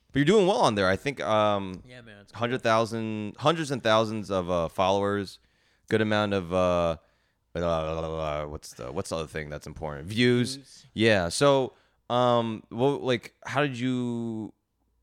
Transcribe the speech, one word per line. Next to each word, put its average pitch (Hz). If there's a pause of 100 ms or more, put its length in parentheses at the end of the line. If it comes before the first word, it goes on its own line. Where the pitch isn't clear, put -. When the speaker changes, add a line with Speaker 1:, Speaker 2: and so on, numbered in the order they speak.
(100)
Speaker 1:
but -
you're 147
doing 190
well 208
on 135
there. 98
I 95
think, 135
um, 98
Speaker 2:
Yeah, 123
man, 107
it's 98
cool. -
Speaker 1:
hundred 120
thousand, 110
hundreds 156
and 123
thousands 110
of, 92
uh, 85
followers. 101 (500)
Good 110
amount 104
of, 90
uh, 87 (580)
uh, 80
what's 76
the, 60
what's 92
the 82
other 80
thing 76
that's 73
important? 76
Views. 123
Speaker 2:
Views. -
Speaker 1:
Yeah. 104
So, 139 (340)
um, 120
well, 131
like, 120 (100)
how 127
did 131
you? 117 (500)